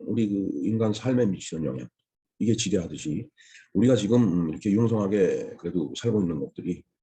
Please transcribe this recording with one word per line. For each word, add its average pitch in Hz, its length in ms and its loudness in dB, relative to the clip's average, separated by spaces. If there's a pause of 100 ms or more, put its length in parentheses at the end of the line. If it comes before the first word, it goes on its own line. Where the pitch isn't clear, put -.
우리 110 280 0
그 98 220 -2 (160)
인간 110 260 2
삶에 123 340 0
미치는 82 380 -4
영향, 65 240 -6 (500)
이게 107 160 2
지대하듯이 - 760 -4 (440)
우리가 120 240 4
지금, 110 260 4
음, 85 280 2
이렇게 98 220 -4
융성하게 98 880 2
그래도 85 380 -4
살고 110 240 0
있는 82 200 -2
것들이 - 420 -8 (200)